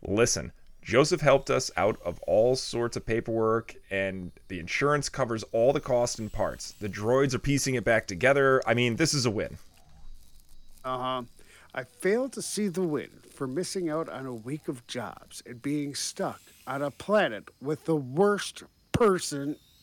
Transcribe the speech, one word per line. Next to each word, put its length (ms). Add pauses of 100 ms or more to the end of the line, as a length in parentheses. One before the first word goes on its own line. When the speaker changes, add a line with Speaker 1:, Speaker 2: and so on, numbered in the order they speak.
Speaker 1:
Listen, 520 (280)
Joseph 380
helped 300
us 260
out 300
of 200
all 300
sorts 400
of 100
paperwork, 680 (160)
and 400 (160)
the 120
insurance 500
covers 420
all 220
the 80
costs 380
and 120
parts. 480
The 100
droids 440
are 60
piecing 360
it 80
back 240
together. 580
I 80
mean, 220
this 180
is 120
a 60
win. 260 (1300)
Speaker 2:
Uh-huh. 380 (520)
I 80
fail 460
to 120
see 280
the 120
win 280 (200)
for 160
missing 440
out 180
on 180
a 80
week 360
of 180
jobs 580
and 160
being 320
stuck 460 (260)
on 160
a 100
planet 580 (120)
with 220
the 140
worst 680 (300)
person 640 (260)